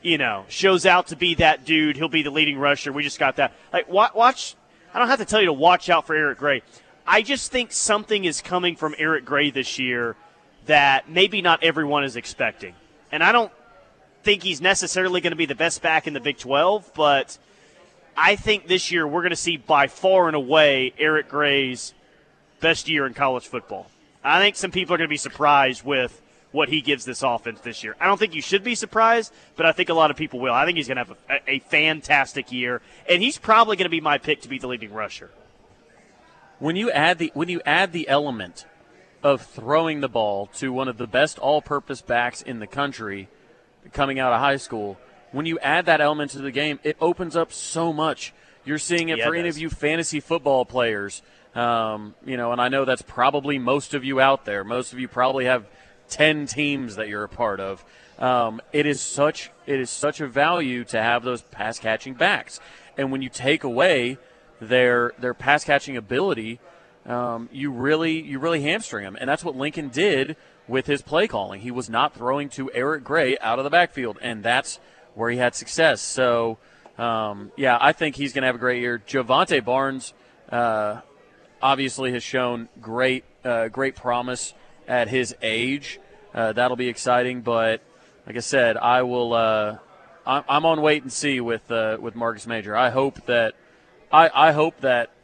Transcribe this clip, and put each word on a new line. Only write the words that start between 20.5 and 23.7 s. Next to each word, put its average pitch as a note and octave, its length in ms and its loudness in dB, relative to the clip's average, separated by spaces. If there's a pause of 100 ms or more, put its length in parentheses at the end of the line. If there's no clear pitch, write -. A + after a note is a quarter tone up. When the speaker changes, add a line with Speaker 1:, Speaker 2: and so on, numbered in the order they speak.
Speaker 1:
Eric D3+ 300 2
Gray's C#3 680 -2 (680)
best D#3+ 280 0
year D3+ 180 0
in B2 80 -8
college C3 320 -2
football. - 440 -10 (340)